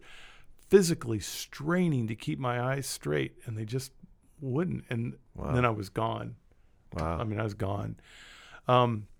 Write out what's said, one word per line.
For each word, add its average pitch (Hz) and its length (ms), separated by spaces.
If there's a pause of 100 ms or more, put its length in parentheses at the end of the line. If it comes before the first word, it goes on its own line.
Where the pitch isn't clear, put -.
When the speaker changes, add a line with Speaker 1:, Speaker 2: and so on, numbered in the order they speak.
(680)
Speaker 1:
physically 160 520
straining 156 880
to 113 80
keep 151 220
my 123 220
eyes 135 260
straight, 147 580
and 110 120
they 110 80
just 127 280 (480)
wouldn't. 139 500
And 120 280 (160)
Speaker 2:
Wow. - 180
Speaker 1:
then 123 120
I 117 60
was 104 180
gone. 113 480 (580)
Speaker 2:
Wow. 82 260
Speaker 1:
I 120 40
mean, 107 140
I 110 60
was 101 100
gone. 104 420 (680)
Um, 120 400 (140)